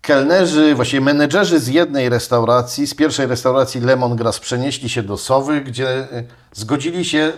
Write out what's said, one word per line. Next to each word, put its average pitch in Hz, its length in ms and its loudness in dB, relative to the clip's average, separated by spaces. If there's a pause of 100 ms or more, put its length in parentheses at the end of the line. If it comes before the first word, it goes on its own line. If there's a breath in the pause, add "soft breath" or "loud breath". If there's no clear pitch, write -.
kelnerzy, 151 720 4
właściwie 123 260 0
menedżerzy 175 600 2
z 120 80 -4
jednej 139 400 0
restauracji, 123 800 0
z - 80 -8
pierwszej 143 320 0
restauracji 127 540 0
Lemongrass 120 600 0
przenieśli 127 480 -4
się 117 140 -4
do 101 140 -6
Sowy, 139 440 0
gdzie, 131 280 -6
e, 127 360 -6 (280 soft breath)
zgodzili 147 520 -4
się 156 340 0